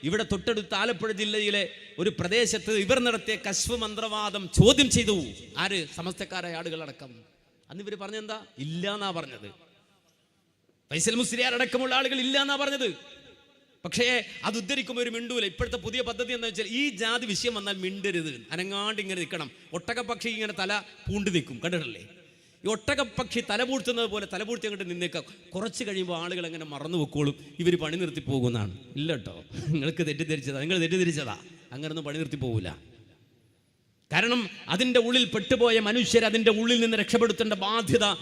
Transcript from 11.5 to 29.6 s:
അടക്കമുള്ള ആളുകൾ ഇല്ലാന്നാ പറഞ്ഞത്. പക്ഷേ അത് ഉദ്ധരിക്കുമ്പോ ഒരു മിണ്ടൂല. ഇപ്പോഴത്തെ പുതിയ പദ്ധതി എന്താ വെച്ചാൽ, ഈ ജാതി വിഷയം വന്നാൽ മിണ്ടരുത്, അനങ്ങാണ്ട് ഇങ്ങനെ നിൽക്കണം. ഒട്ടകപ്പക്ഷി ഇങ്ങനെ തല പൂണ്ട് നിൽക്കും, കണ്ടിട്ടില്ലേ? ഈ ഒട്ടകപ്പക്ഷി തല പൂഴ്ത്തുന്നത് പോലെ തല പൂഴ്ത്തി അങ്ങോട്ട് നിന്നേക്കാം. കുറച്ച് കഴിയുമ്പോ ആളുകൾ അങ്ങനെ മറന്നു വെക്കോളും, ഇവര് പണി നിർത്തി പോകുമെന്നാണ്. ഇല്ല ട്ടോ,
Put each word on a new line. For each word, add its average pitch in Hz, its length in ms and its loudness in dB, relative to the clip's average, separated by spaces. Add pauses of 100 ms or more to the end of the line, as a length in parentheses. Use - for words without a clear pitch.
അടക്കമുള്ള 254 400 0
ആളുകൾ 262 260 2
ഇല്ലാന്നാ 277 380 2
പറഞ്ഞത്. 277 260 0 (960)
പക്ഷേ 240 240 2 (400)
അത് 214 140 0
ഉദ്ധരിക്കുമ്പോ 247 420 -2
ഒരു 233 140 -4
മിണ്ടൂല. 233 340 -2
ഇപ്പോഴത്തെ 240 340 -4
പുതിയ 240 140 -2 (100)
പദ്ധതി 233 280 -4
എന്താ 226 120 -4
വെച്ചാൽ, 196 180 -4 (120)
ഈ - 20 4 (220)
ജാതി 233 200 0 (100)
വിഷയം 240 260 0
വന്നാൽ 196 260 -4
മിണ്ടരുത്, 180 480 -2 (200)
അനങ്ങാണ്ട് 202 520 -4
ഇങ്ങനെ 185 160 -4
നിൽക്കണം. 156 260 -6 (280)
ഒട്ടകപ്പക്ഷി 240 600 -4
ഇങ്ങനെ 214 180 -4 (100)
തല 202 180 -2 (240)
പൂണ്ട് 202 300 0
നിൽക്കും, 131 280 0
കണ്ടിട്ടില്ലേ? 139 400 -4 (600)
ഈ 185 100 0
ഒട്ടകപ്പക്ഷി 247 760 -2
തല 214 200 0
പൂഴ്ത്തുന്നത് 240 440 0
പോലെ 202 200 -2
തല 196 160 -4
പൂഴ്ത്തി 226 200 -4
അങ്ങോട്ട് 196 220 -6
നിന്നേക്കാം. 175 340 -4 (300)
കുറച്ച് 202 340 -4
കഴിയുമ്പോ 185 320 -2
ആളുകൾ 180 280 -4
അങ്ങനെ 160 220 -8
മറന്നു 156 320 -2
വെക്കോളും, 147 320 0 (280)
ഇവര് 175 200 6
പണി 156 200 -2
നിർത്തി 156 260 -4
പോകുമെന്നാണ്. 120 440 0 (280)
ഇല്ല 156 240 -2
ട്ടോ, 90 100 -12 (380)